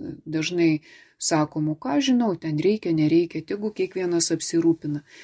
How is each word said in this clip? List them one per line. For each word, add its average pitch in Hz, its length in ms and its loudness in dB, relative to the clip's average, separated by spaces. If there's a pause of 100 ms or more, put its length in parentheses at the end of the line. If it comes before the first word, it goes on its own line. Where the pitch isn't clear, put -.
(260)
dažnai 160 560 0 (360)
sakom: 151 520 -2
"O 151 60 -2
ką 285 260 -2
žinau, 240 340 2
ten 156 220 -4
reikia, 185 340 0
nereikia, 160 540 2
tegu 208 260 -6
kiekvienas 180 640 -2
apsirūpina." 165 680 0 (200)